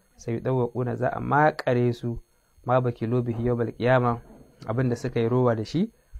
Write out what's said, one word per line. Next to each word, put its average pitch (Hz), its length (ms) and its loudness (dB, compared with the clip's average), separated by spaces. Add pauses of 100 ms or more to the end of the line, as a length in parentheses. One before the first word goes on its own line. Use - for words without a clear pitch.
(160)
"sayudawwaquna", 120 800 -2
za 120 160 0
a - 80 -6
makare 123 720 2
su, 117 280 -6 (440)
"ma 127 160 2
bakilu 120 420 0
bihi 117 240 -4
yawmal 120 280 -2
qiyama", 123 460 2 (460)
abin 123 220 -2
da 120 80 -2
suka 127 240 -4
yi 117 80 2
rowa 123 280 2
da 110 80 -4
shi 180 260 -2 (300)